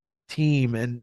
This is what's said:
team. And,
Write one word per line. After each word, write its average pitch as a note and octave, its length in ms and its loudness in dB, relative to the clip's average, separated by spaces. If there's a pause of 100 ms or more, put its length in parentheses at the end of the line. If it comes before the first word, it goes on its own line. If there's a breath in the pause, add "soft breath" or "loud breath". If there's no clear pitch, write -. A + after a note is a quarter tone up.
(280)
team. C#3+ 460 2
And, A#2+ 280 -4